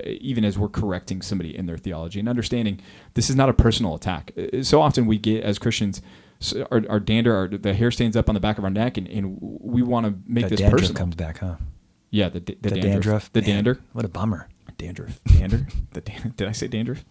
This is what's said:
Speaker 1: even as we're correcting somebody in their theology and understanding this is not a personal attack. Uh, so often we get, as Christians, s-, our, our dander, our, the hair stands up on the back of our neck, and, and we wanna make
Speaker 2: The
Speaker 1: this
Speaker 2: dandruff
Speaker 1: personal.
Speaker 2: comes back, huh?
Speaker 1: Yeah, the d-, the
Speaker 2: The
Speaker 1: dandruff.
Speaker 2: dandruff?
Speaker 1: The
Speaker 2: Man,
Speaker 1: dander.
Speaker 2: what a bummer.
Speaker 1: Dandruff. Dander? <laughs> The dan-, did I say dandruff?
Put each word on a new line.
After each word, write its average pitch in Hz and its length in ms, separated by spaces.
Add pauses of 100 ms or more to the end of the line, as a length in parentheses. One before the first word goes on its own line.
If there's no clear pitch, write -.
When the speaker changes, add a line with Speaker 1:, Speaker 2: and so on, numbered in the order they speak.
Speaker 1:
even 120 400
as 98 120
we're 104 120
correcting 95 520
somebody 87 320
in 92 120
their 82 120
theology 85 400
and 107 120
understanding 117 500 (360)
this 117 140
is 135 60
not 135 140
a 120 40
personal 107 400
attack. 82 440
Uh, 95 260
so 147 160
often 143 260
we 110 120
get, 110 260
as 104 160
Christians, 104 420 (400)
s-, - 120 (180)
our, 120 160
our 107 140
dander, 113 340
our, 95 140
the 101 240
hair 117 180
stands 113 240
up - 140
on 110 40
the 101 60
back 104 180
of 104 60
our 98 60
neck, 110 280
and, 95 120
and 98 320
we 120 400
wanna 117 320 (120)
make 120 200
Speaker 2:
The 92 60
Speaker 1:
this 104 100
Speaker 2:
dandruff 101 220
Speaker 1:
personal. - 140
Speaker 2:
comes 87 180
back, 82 240
huh? 90 160 (540)
Speaker 1:
Yeah, 101 200
the 90 100
d-, - 220
the 107 80
Speaker 2:
The 98 100
Speaker 1:
dandruff. 98 140
Speaker 2:
dandruff? 101 400
Speaker 1:
The 110 80
Speaker 2:
Man, 104 80
Speaker 1:
dander. 107 300 (120)
Speaker 2:
what 117 140
a 95 40
bummer. 92 380 (300)
Speaker 1:
Dandruff. - 480
Dander? 110 420 (120)
<laughs> - 120
The - 80
dan-, - 380
did 98 100
I 104 60
say 113 160
dandruff? 120 420